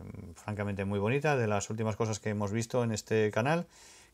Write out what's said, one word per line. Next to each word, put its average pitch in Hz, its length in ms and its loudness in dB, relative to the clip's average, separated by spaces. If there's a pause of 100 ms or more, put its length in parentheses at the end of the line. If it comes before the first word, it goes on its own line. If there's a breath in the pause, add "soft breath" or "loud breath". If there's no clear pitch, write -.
(360)
francamente 101 500 -4
muy 101 140 0
bonita, 139 380 2
de 117 100 2
las 104 220 0
últimas 110 260 -2
cosas 110 240 0
que 110 100 -4
hemos 104 220 0
visto 117 320 0
en 113 80 0
este 110 400 2
canal, 151 360 2 (460 loud breath)